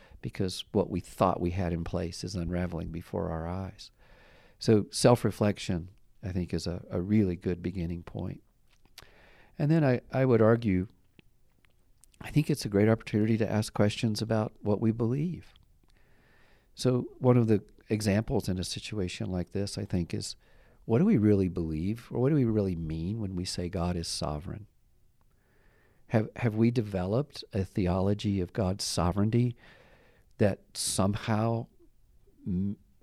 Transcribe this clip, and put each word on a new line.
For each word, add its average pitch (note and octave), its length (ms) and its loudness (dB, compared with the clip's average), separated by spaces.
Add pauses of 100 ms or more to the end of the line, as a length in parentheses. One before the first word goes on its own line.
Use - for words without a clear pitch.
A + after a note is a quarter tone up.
(220)
because - 500 -6
what G2+ 180 2
we F2+ 100 -4
thought - 400 0
we F2 100 0
had F2+ 220 -2
in E2 120 -4
place F2 400 -6
is F#2 100 -8
unraveling F2 540 -4
before E2+ 420 -6
our E2 160 -6
eyes. F#2+ 440 -10 (680)
So G#2+ 320 4
self-reflection, G#2 1000 2 (340)
I G2 40 -6
think, F2+ 260 -4
is E2 120 -4
a, F2 240 -6
a F#2 120 -4
really G2 340 2
good F2 260 -4
beginning F2 400 -6
point. F#2+ 400 -10 (1160)
And D3 120 0
then D#3+ 140 4
I, B2+ 160 4 (100)
I C3 140 2
would A#2+ 160 6
argue, G#2+ 480 4 (1300)
I - 80 -12
think D3+ 180 2
it's D3+ 160 -2
a A2 60 -6
great G2+ 180 4
opportunity A2 480 2
to G#2+ 140 -2
ask G#2+ 240 -2
questions G#2+ 480 0
about A2 400 -2
what G#2 180 0
we A2+ 120 2
believe. B2 600 -4 (1200)
So B2+ 340 0 (100)
one B2 180 6
of A#2 100 6
the G#2+ 160 4 (260)
examples G#2 600 0
in F#2 100 -2
a F2 60 -4
situation G2+ 640 -6
like F2+ 220 -4
this, G2+ 260 -6
I G#2 60 -6
think, F2 280 -2
is - 240 -8 (480)
what A2+ 140 2
do F3 60 4
we G#3+ 120 4
really G2+ 320 4
believe, F2 640 -4
or B2 100 -4
what C3 80 2
do D#3+ 60 2
we C3+ 100 4
really G2+ 320 0
mean E2 440 -4
when F#2+ 140 -6
we F2+ 100 -4
say F2+ 240 -6
God F2 280 -2
is E2 120 -6
sovereign? D2+ 580 -8 (1400)
Have, A2 280 2
have A2+ 180 -2
we A2+ 160 4
developed G#2+ 840 -2
a F#2+ 120 0
theology G2 760 0
of F2 120 -4
God's G2 320 -2
sovereignty A2 720 0 (800)
that G2+ 220 2 (140)
somehow A2+ 920 0 (800)
m-, G2 300 -2 (260)